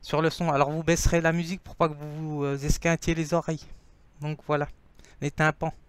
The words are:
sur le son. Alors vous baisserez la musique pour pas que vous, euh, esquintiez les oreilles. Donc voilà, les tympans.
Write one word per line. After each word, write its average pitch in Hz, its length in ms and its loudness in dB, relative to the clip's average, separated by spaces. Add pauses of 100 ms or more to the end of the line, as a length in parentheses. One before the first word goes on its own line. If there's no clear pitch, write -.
sur 151 180 0
le 160 80 2
son. 165 220 -2
Alors 143 200 4
vous 160 120 -4
baisserez 165 400 4
la 165 100 4
musique 170 300 -4
pour - 140 -18
pas 170 120 2
que 151 60 -4
vous, 151 500 -6
euh, 139 140 -2
esquintiez 165 560 0
les 160 180 -2
oreilles. 165 320 -2 (560)
Donc 151 260 -6
voilà, 147 220 0 (540)
les 143 80 -2
tympans. 156 420 0 (160)